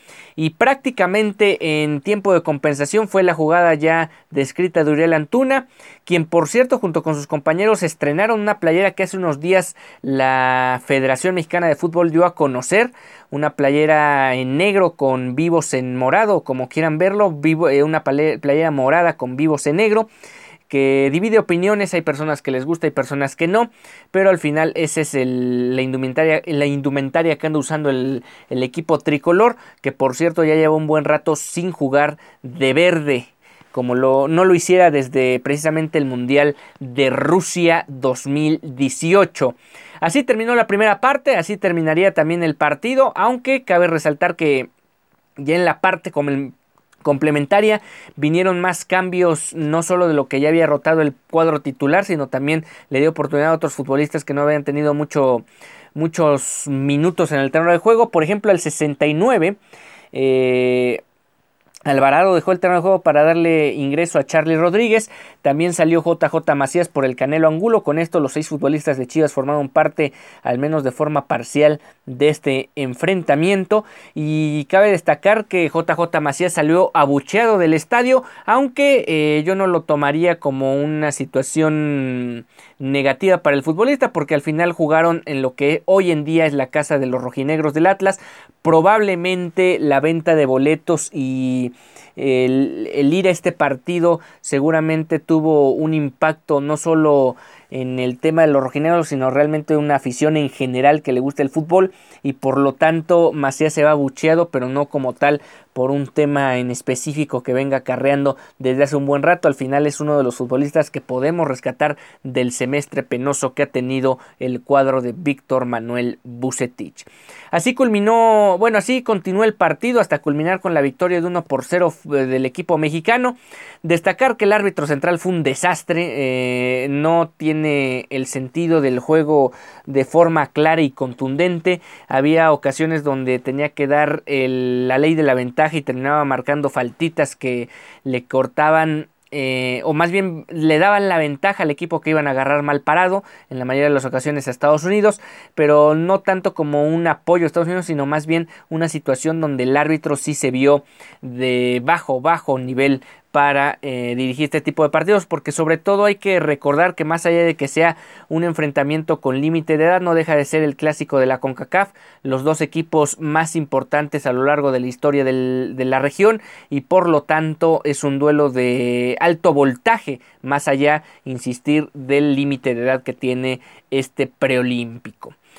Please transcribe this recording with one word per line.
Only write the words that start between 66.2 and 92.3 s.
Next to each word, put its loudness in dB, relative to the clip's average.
J -2
Macías 0
por -2
el -2
Canelo 2
Angulo. 2
Con -2
esto, -2
los -2
seis -6
futbolistas -2
de -6
Chivas 0
formaron -2
parte, 0
al -2
menos -2
de -2
forma -2
parcial, 0
de 0
este -4
enfrentamiento. 0
Y -2
cabe 4
destacar 0
que 0
J -2
J -2
Macías -2
salió 2
abucheado 2
del 2
estadio, 0
aunque, 2
eh, 0
yo -2
no -2
lo 0
tomaría 0
como -2
una -2
situación -4
negativa 0
para 2
el -2
futbolista, 0
porque -2
al 0
final -2
jugaron 0
en -6
lo -4
que 0
hoy 2
en -2
día 2
es 0
la -2
casa -2
de -2
los -4
rojinegros -4
del 2
Atlas. 0
Probablemente 2
la 2
venta 0
de 4
boletos 0
y -4
el, 0